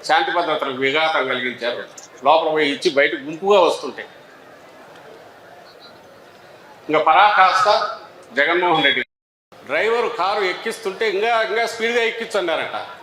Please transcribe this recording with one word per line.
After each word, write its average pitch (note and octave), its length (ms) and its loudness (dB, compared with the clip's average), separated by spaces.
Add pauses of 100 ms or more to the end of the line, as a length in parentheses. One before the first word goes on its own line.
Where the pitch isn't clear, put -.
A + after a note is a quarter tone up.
శాంతి F3 260 2
భద్రతలకు D3+ 460 -2
విఘాతం C#3 500 0
కలిగించారు. B2 560 -4 (420)
లోపల D#3+ 240 4
పోయి D#3 220 0
ఇచ్చి D3 200 -2
బయట C#3+ 240 2
గుంపుగా E3 440 0
వస్తుంటే C#3 460 -2 (2750)
ఇంకా D3+ 140 2
పరాకాష్ట F#3+ 640 6 (680)
జగన్మోహన్ D#3+ 480 2
రెడ్డి. C3 180 0 (640)
డ్రైవర్ A3 520 -2
కారు G3 260 -2
ఎక్కిస్తుంటే G3 680 -4
ఇంకా, A3+ 320 0
ఇంకా A3 240 -2
స్పీడ్గా A3+ 380 -2
ఎక్కించన్నారట. F3 840 -4 (180)